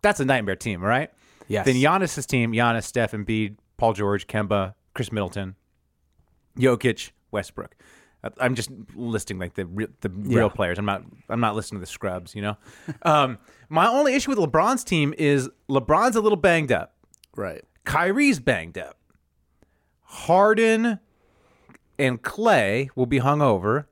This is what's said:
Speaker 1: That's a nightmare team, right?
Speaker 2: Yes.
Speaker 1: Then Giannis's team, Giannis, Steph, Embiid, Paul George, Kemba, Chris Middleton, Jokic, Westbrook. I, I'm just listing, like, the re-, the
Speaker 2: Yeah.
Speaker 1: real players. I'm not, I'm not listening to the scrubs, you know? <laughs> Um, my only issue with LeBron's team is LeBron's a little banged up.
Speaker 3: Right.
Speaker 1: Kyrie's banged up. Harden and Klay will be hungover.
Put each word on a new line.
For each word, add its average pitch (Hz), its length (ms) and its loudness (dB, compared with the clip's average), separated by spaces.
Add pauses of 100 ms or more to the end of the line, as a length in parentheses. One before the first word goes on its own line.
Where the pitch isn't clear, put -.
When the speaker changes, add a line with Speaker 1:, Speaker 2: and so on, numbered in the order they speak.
Speaker 1:
That's 208 180 2
a 139 60 0
nightmare 110 300 0
team, 95 260 -6
right? 123 280 0 (380)
Speaker 2:
Yes. 101 180 -2
Speaker 1:
Then 131 100 4
Giannis's 156 500 0
team, 117 260 0
Giannis, 117 320 0
Steph, 117 280 -2
Embiid, 107 440 -4 (220)
Paul 113 160 2
George, 101 320 -2
Kemba, 101 480 -2 (200)
Chris 113 160 -6
Middleton, 95 440 -6 (1040)
Jokic, 123 540 0 (180)
Westbrook. - 460 -8 (460)
I, - 60 -8 (120)
I'm 127 140 0
just 113 160 -6 (240)
listing, 110 440 -6
like, 90 160 -10
the 98 100 -6
re-, 95 220 -6 (160)
the 98 100 -6 (120)
Speaker 2:
Yeah. 123 140 0
Speaker 1:
real 107 120 2
players. 87 280 -4
I'm 101 60 -4
not, 98 180 -2 (280)
I'm 113 100 -2
not 110 140 0
listening 107 260 -8
to 90 60 -12
the - 40 -16
scrubs, 90 440 -8
you 104 80 -8
know? 104 140 -4 (240)
<laughs> - 240 -14
Um, 143 340 2 (320)
my 160 180 4
only 269 260 2
issue 277 160 0
with 254 80 0
LeBron's 180 460 2
team 151 320 0
is 143 320 2 (220)
LeBron's 185 460 2
a 226 40 2
little 208 160 4
banged 160 360 2
up. - 240 -4 (400)
Speaker 3:
Right. 87 280 -10 (220)
Speaker 1:
Kyrie's 190 540 2
banged 87 360 -2
up. 78 220 -14 (1040)
Harden 220 960 2 (1000)
and 127 240 0
Klay 135 720 0
will 127 120 0
be 131 140 0
hungover. 131 720 2